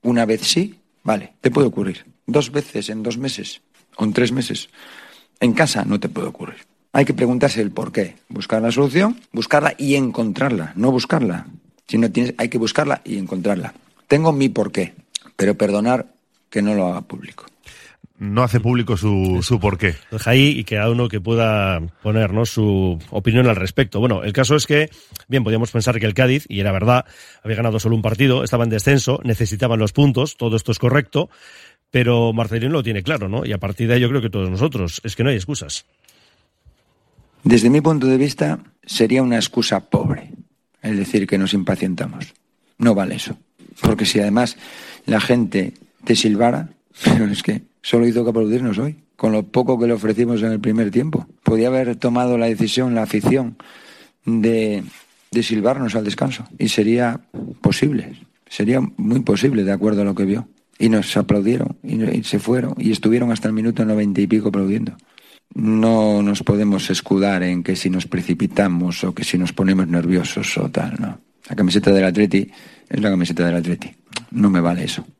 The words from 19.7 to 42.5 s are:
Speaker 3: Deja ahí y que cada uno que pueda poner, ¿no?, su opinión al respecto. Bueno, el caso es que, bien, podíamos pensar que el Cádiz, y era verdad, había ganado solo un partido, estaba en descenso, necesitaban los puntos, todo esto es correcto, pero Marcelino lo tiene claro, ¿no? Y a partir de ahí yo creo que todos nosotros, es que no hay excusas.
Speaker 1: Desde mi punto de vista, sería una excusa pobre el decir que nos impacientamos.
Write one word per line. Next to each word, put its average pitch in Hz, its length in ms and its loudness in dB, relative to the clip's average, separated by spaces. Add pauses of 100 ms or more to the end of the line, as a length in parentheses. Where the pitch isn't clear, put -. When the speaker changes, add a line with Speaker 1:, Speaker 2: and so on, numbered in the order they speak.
Speaker 3:
Deja 110 220 -2
ahí 135 160 6 (120)
y 107 40 -6
que 110 120 -6
cada 107 140 0
uno 120 200 0
que 107 100 -6
pueda 107 640 0 (200)
poner, 107 320 0
¿no?, 113 120 2
su 95 520 0 (120)
opinión 117 380 2
al 110 100 2
respecto. 95 420 -2
Bueno, 113 240 0
el 104 80 -4
caso 131 240 2
es 147 100 0
que, 151 240 2 (380)
bien, 123 160 0
podíamos 110 280 0
pensar 113 280 0
que 107 60 -2
el 104 80 0
Cádiz, 131 340 2
y 98 140 -4
era 101 100 0
verdad, 120 320 2 (400)
había 107 140 -4
ganado 113 220 0
solo 117 160 0
un 110 60 0
partido, 123 440 2
estaba 117 180 0
en 117 60 0
descenso, 127 560 2
necesitaban 113 540 0
los 107 120 0
puntos, 135 460 2
todo 113 180 -2
esto 113 160 -2
es - 80 -2
correcto, 131 500 0 (600)
pero 117 400 2
Marcelino 113 400 -2
lo 147 120 -2
tiene 101 200 -4
claro, 107 240 -4
¿no? 110 180 -4
Y 113 60 -6
a 101 60 -4
partir 104 320 -4
de 120 60 4
ahí 123 40 4
yo 120 100 2
creo 135 120 0
que 110 80 -4
todos 98 200 -2
nosotros, 98 540 -2
es 110 140 -10
que 117 60 0
no 139 60 2
hay 127 60 0
excusas. - 500 -8 (1600)
Speaker 1:
Desde 117 260 6
mi 147 120 6
punto 147 260 2
de 131 100 4
vista, 143 420 0 (260)
sería 120 360 2
una 123 140 2
excusa 110 540 -2
pobre - 420 -2 (500)
el 107 160 -2
decir 98 300 0
que 101 100 0
nos 95 160 0
impacientamos. 95 800 -4 (440)